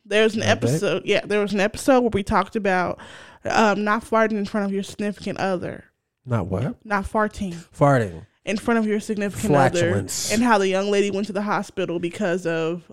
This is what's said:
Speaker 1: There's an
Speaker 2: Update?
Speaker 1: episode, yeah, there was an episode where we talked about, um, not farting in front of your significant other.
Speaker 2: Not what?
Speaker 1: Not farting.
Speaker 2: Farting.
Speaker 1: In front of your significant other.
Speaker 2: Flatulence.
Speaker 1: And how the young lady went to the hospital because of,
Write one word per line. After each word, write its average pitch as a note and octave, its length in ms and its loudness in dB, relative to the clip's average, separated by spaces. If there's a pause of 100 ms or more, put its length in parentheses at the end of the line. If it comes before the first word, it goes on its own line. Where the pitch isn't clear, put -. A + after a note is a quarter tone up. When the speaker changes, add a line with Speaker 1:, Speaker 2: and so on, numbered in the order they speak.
Speaker 1:
There's A3 300 2
an G#3+ 60 -2
Speaker 2:
Update? - 80 0
Speaker 1:
episode, D#3+ 560 0
yeah, G3+ 200 2
there G#3 160 0
was G3+ 120 -2
an G#3 60 0
episode B3 420 2
where A#3+ 80 2
we G#3 140 -2
talked G3 320 -2
about, F#3+ 440 -2 (460)
um, G#3 380 2
not G#3+ 200 0
farting A3 300 2
in G#3 120 -2
front G3+ 200 -4
of G3 80 -4
your G3 100 -4
significant G#3 560 -6
other. F#3+ 460 -4 (400)
Speaker 2:
Not A2 220 -2
what? G#2 380 -4
Speaker 1:
Not G3+ 200 -2
farting. G#3+ 480 -2 (240)
Speaker 2:
Farting. A#2 480 2 (200)
Speaker 1:
In G3+ 120 -4
front A3+ 220 0
of G#3+ 80 0
your G#3+ 120 0
significant G#3 560 -2
other. C3+ 140 6 (100)
Speaker 2:
Flatulence. F3+ 520 -2
Speaker 1:
And A3 100 2
how A#3 160 4
the G3 100 2
young G3 240 0
lady G3+ 200 2
went G3 160 -4
to G3+ 60 4
the F#3+ 80 2
hospital F#3 580 -4
because F3+ 480 -2
of, E3 460 -2